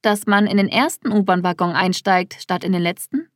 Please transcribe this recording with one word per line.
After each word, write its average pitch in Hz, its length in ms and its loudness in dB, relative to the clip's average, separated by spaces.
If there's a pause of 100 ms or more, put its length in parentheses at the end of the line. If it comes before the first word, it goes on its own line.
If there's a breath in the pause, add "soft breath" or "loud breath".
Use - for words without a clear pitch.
Dass 208 240 -2
man 208 220 4
in 196 100 0
den 196 100 2
ersten 254 440 -2
U-Bahn-Waggon 180 600 0
einsteigt, 185 680 0
statt 180 240 -6
in - 80 -2
den 180 100 0
letzten? 175 540 -4